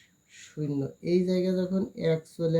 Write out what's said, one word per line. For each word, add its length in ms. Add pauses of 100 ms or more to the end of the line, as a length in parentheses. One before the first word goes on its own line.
(340)
শূন্য। 460 (320)
এই 160
জায়গায় 340
যখন 200 (300)
এক 80 (180)
চলে 220